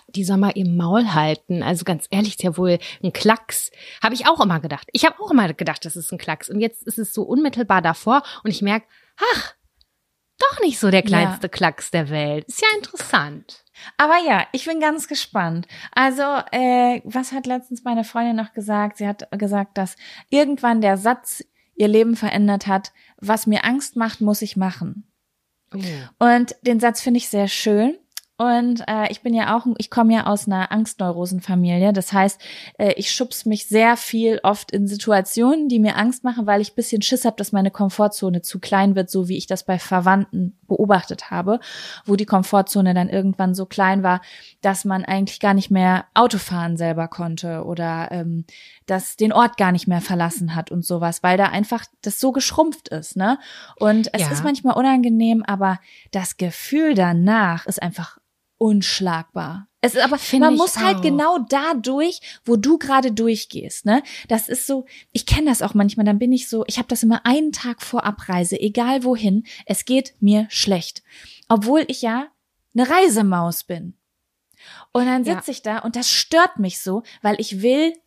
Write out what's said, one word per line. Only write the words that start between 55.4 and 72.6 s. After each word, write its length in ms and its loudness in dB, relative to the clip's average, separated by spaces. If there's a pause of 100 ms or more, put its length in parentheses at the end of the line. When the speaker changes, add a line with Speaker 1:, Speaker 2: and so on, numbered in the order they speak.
Speaker 2:
aber 360 -2 (320)
das 260 -6
Gefühl 580 0
danach 720 2
ist 160 -6
einfach 360 -8 (400)
unschlagbar. 1120 -2 (140)
Es 140 0
ist 80 2
aber, 140 2
Speaker 1:
Find 240 2
Speaker 2:
man 120 8
Speaker 1:
ich 60 4
Speaker 2:
muss 180 0
halt 200 2
Speaker 1:
auch. 40 -4
Speaker 2:
genau 360 2 (120)
da 260 0
durch, 440 -2 (240)
wo 120 2
du 240 4
gerade 320 2
durchgehst, 720 -4
ne? 160 4 (260)
Das 220 -2
ist 160 -6
so, 200 -4 (260)
ich 140 -6
kenn 200 2
das 160 0
auch 140 -4
manchmal, 300 2
dann 120 2
bin 140 2
ich 180 0
so, 180 -4
ich 120 -6
hab 80 -4
das 160 -4
immer 220 2
einen 260 2
Tag 300 -8
vor 220 -4
Abreise, 560 -2
egal 440 0
wohin, 400 2 (220)
es 200 -4
geht 340 0
mir 300 4
schlecht. 540 -4 (460)
Obwohl 380 4
ich 140 -8
ja 260 -4 (480)